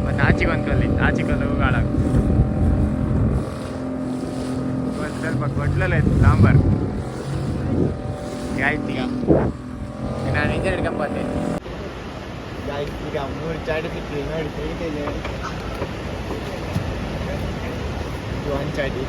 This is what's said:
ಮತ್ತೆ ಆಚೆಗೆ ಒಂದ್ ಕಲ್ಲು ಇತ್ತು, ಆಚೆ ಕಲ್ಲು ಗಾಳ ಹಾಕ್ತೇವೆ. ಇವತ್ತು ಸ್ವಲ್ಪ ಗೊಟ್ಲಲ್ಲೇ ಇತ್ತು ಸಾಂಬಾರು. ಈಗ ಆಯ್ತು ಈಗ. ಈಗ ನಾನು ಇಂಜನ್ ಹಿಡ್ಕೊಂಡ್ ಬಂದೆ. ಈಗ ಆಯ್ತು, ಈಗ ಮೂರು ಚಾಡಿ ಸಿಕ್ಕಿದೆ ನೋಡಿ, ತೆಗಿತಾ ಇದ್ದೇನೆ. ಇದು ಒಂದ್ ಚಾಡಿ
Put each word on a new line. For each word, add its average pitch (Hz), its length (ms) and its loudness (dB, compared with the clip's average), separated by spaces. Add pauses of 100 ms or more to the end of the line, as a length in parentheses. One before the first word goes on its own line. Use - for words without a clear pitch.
ಮತ್ತೆ - 220 2
ಆಚೆಗೆ 165 280 4
ಒಂದ್ - 140 0
ಕಲ್ಲು 139 200 4
ಇತ್ತು, - 180 2
ಆಚೆ - 240 2
ಕಲ್ಲು 139 160 2 (160)
ಗಾಳ 127 180 4
ಹಾಕ್ತೇವೆ. - 300 2 (2750)
ಇವತ್ತು 151 280 -4
ಸ್ವಲ್ಪ 160 200 0 (160)
ಗೊಟ್ಲಲ್ಲೇ 165 420 2
ಇತ್ತು - 220 6
ಸಾಂಬಾರು. 160 380 8 (1900)
ಈಗ 135 160 0
ಆಯ್ತು 151 240 -2
ಈಗ. 127 80 -2 (1200)
ಈಗ 135 140 2
ನಾನು 147 180 2
ಇಂಜನ್ 185 180 0
ಹಿಡ್ಕೊಂಡ್ 175 280 -2
ಬಂದೆ. 147 200 -2 (1400)
ಈಗ 131 180 -6
ಆಯ್ತು, 147 200 -4 (100)
ಈಗ 156 100 -4 (200)
ಮೂರು 156 200 -4 (100)
ಚಾಡಿ 160 260 -2
ಸಿಕ್ಕಿದೆ 143 380 -6
ನೋಡಿ, 156 260 -4
ತೆಗಿತಾ 160 320 -4
ಇದ್ದೇನೆ. 143 300 -4 (3250)
ಇದು 143 180 -4
ಒಂದ್ 143 220 -2
ಚಾಡಿ 135 280 -2